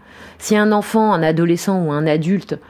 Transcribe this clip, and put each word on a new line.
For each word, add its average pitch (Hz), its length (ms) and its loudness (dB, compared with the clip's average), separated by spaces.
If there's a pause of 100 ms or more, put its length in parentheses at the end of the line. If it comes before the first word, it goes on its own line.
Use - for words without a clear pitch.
(400)
Si - 180 0
un 214 140 2
enfant, 214 420 0
un 165 100 0
adolescent 170 640 0
ou 151 60 -2
un 151 160 -2
adulte 160 500 -2 (120)